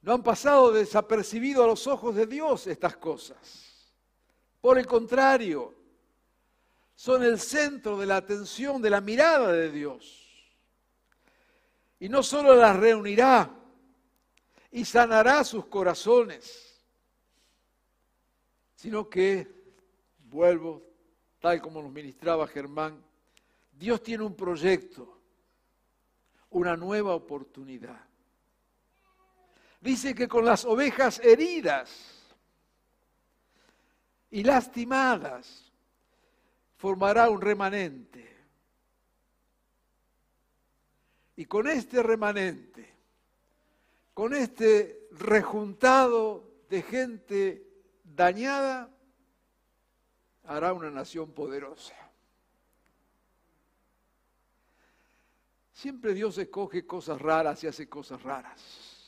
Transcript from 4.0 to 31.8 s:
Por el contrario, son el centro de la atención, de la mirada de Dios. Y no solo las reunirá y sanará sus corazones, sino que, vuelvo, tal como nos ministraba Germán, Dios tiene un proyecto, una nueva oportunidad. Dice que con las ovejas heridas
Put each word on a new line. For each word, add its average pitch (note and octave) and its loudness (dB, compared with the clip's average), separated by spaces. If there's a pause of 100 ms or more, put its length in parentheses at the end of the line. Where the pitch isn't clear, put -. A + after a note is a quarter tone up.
Por B3+ 4
el B3+ -2
contrario, A#3 0 (1200)
son B3+ 0
el A#3 2
centro C4+ -4
de G3 -6
la G3 0
atención, G#3 -6
de G#3+ 0
la G3+ 2
mirada A#3+ 2
de E3 0
Dios. D3 -12 (1800)
Y F#3+ -12
no C4 0
solo C#4 6
las A3+ 8
reunirá G#3+ 4 (1200)
y A#3+ -8
sanará A#3 4
sus A3 -8
corazones, G3 -2 (1900)
sino G#3+ -8
que, F#3+ 0 (680)
vuelvo, D#3+ -2 (580)
tal E3+ 0
como D#3 -16
nos C#3+ -18
ministraba D3+ -6
Germán, D3 -12 (680)
Dios G#3 -6
tiene A3+ -8
un G3 -10
proyecto, F3+ -4 (1300)
una F3 -2
nueva G3 -4
oportunidad. C3+ -16 (1700)
Dice B3+ -4
que A#3 -4
con A#3 2
las A#3 2
ovejas B3 0
heridas A#3 2 (2000)